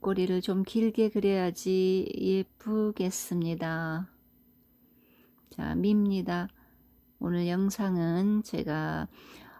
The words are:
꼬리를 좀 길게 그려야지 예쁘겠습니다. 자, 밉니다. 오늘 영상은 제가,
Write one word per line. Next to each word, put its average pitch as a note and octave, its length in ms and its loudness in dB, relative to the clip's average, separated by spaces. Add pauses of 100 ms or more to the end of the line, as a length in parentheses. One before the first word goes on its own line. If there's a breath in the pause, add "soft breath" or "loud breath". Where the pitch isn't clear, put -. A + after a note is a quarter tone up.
꼬리를 F#3 420 2
좀 F#3+ 220 0
길게 A3 460 2
그려야지 F#3+ 1080 2
예쁘겠습니다. F3+ 1900 -2 (1400 soft breath)
자, D3+ 240 -6
밉니다. F#3+ 720 2 (720 soft breath)
오늘 F3 300 0
영상은 F#3+ 920 0
제가, D#3 640 -4 (520 loud breath)